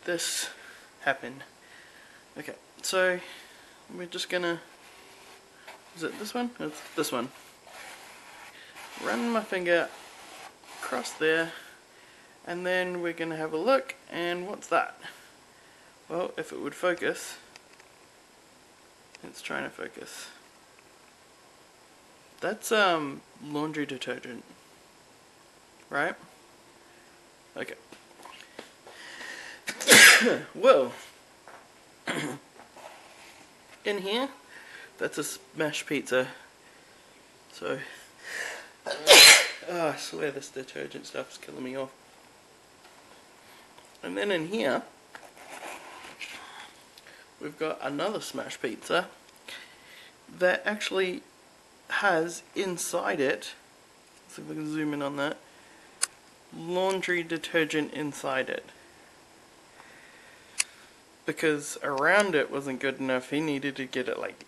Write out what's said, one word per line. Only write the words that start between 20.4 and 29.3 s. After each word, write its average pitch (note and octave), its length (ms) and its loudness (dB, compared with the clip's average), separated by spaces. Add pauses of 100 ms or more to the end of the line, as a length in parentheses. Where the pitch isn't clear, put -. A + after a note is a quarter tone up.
That's, G3+ 320 -4
um, D#3+ 500 2 (200)
laundry D3 440 -4
detergent, B2+ 580 -8 (1400)
right? D3+ 260 -2 (1400)
Okay. - 180 -10 (2500)